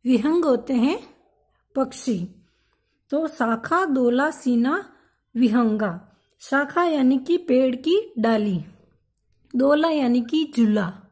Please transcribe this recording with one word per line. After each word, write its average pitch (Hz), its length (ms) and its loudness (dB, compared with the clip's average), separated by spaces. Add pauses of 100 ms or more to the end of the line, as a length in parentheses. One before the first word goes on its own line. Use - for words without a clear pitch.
विहंग 277 380 2
होते 262 300 0
हैं 269 260 0 (760)
पक्षी। 214 520 -4 (800)
तो 302 180 -2
शाखा 247 560 -2
दोलासीना 262 1000 0 (520)
विहंगा, 220 720 0 (320)
शाखा 285 440 -2
यानी 277 340 2
कि 339 180 -2
पेड़ 262 400 0
की 381 420 -2
डाली, 214 460 0 (920)
दोला 294 320 2
यानी 254 320 0
कि 302 380 -2
झूला 214 340 2 (200)